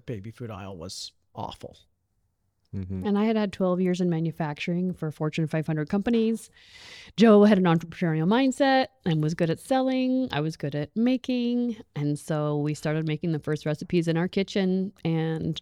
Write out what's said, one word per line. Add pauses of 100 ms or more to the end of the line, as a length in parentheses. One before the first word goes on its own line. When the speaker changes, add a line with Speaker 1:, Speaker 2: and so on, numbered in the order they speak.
Speaker 1:
baby
food
aisle
was (240)
awful. (1000)
Speaker 2:
Mm-hmm.
Speaker 3:
And
I
had
had
twelve
years
in
manufacturing
for
Fortune
five
hundred
companies. (680)
Joe
had
an
entrepreneurial
mindset (180)
and
was
good
at
selling.
I
was
good
at
making. (200)
And
so
we
started
making
the
first
recipes
in
our
kitchen (140)
and